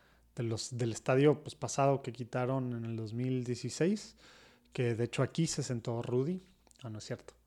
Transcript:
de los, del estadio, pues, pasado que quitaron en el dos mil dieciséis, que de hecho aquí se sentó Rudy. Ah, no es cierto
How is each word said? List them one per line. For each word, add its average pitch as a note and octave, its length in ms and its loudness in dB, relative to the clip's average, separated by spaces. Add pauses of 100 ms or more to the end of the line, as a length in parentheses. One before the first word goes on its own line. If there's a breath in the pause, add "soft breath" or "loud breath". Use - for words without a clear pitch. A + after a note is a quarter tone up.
(360 soft breath)
de B2+ 60 -2
los, A2+ 340 -2
del A#2 160 0
estadio, C#3 500 4
pues, - 120 -12
pasado C#3 480 2
que B2+ 100 -6
quitaron B2+ 600 -2
en A2+ 100 -6
el A#2 100 -4
dos A2 200 -4
mil B2+ 280 0
dieciséis, B2+ 760 -2 (560 loud breath)
que A#2+ 200 2
de A2+ 100 0
hecho B2+ 180 0
aquí D#3+ 240 0
se D3+ 160 -2
sentó A#2+ 400 -2
Rudy. C3+ 400 0 (400)
Ah, A#2 80 -8
no G#2+ 80 -8
es G2+ 60 -12
cierto - 280 -10 (140)